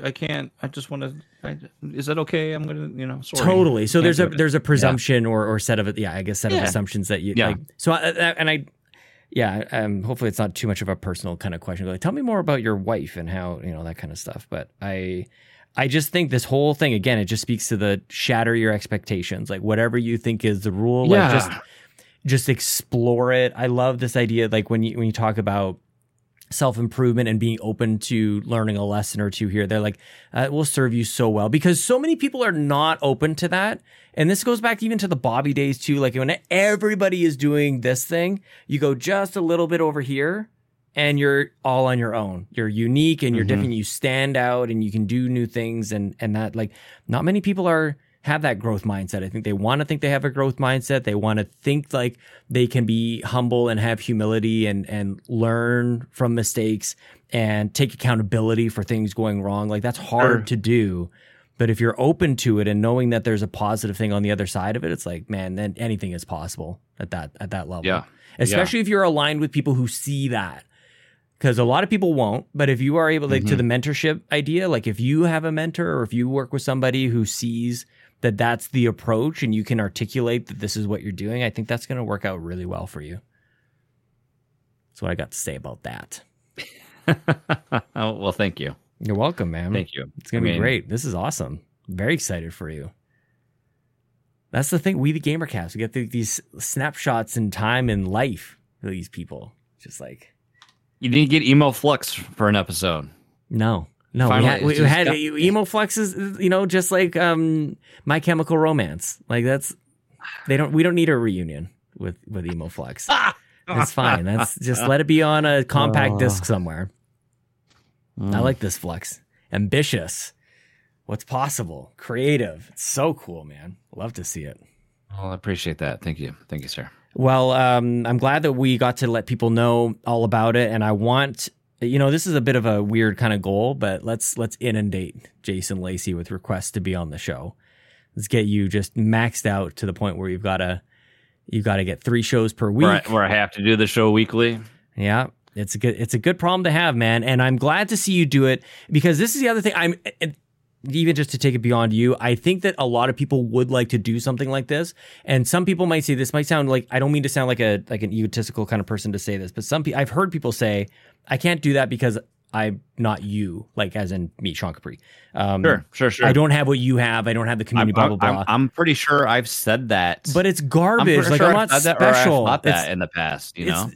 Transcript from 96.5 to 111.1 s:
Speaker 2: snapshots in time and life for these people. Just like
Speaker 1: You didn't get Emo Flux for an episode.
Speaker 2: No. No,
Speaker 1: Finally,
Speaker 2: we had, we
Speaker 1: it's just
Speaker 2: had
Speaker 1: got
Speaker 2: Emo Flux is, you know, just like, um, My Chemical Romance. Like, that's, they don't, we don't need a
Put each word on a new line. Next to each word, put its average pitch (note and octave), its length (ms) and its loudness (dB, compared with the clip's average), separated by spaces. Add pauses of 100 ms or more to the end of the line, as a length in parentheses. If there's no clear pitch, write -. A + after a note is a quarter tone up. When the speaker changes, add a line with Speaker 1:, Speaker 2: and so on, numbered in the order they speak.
Speaker 2:
snapshots B2+ 800 -4
in G#2+ 140 -2
time A#2 400 0
and G2 160 0
life G#2+ 500 -4 (240)
for - 80 -10
these F2+ 200 -8
people. E2 440 -16 (280)
Just - 200 -20
like C2 320 -20 (680)
Speaker 1:
You B2+ 100 -2
didn't D3 200 6
get D3+ 120 4
Emo C#3 300 8
Flux - 420 0
for - 340 0
an G#2 80 4
episode. E2+ 540 -2 (400)
Speaker 2:
No. A2 380 0 (280)
No, B2 120 4
Speaker 1:
Finally, B2+ 160 6
Speaker 2:
we B2+ 80 6
had, C3+ 100 0
we D3 80 4
Speaker 1:
it's D3 80 2
just D3 160 6
Speaker 2:
had F3 140 4
Speaker 1:
got D#3 80 2
Speaker 2:
Emo D#3 480 2
Flux G#3+ 340 -2
is, G3 160 0 (240)
you F#3 100 0
know, F#3+ 180 2
just F#3 260 0
like, F#3 240 2
um, D#3+ 600 2 (280)
My D3+ 160 2
Chemical D#3+ 360 2
Romance. C#3 640 0 (100)
Like, A#2+ 160 0
that's, C#3 300 -2 (720)
they C3+ 100 2
don't, C#3+ 160 2
we D#3 120 4
don't F3 100 4
need E3 140 4
a C#3+ 80 4